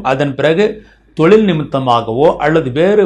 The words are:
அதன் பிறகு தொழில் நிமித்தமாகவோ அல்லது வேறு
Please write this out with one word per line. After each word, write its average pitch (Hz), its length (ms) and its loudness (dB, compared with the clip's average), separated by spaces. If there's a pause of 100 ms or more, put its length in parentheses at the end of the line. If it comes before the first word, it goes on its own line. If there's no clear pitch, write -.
அதன் 135 300 -2
பிறகு 151 320 0 (500)
தொழில் 208 300 4
நிமித்தமாகவோ 131 800 0 (100)
அல்லது 151 340 0
வேறு 196 340 0